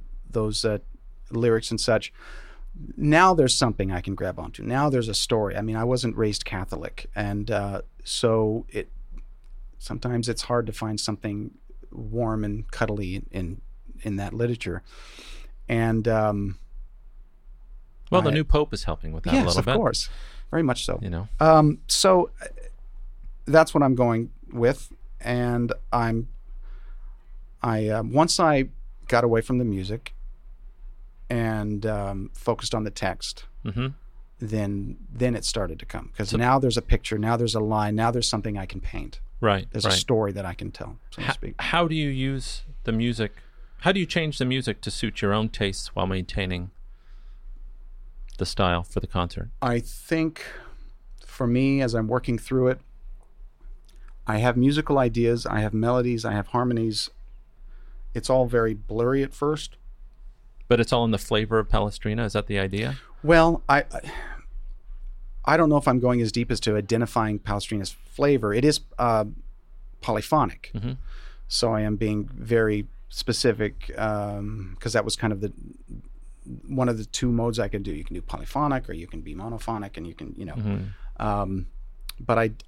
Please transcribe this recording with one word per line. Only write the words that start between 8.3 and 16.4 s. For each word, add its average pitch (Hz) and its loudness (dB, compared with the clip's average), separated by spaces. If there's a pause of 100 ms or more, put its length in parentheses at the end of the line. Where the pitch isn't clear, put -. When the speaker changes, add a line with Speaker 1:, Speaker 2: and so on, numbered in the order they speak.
Speaker 1:
it, - -6 (880)
sometimes 120 -4
it's 117 -4
hard 120 0
to 107 -6
find 110 -4
something 104 -6 (400)
warm 110 -2
and 104 -4
cuddly 104 -2
in, 92 -6 (420)
in 104 -4
that 98 -6
literature. 117 -2 (840)
And, 113 2
um, 104 2 (1500)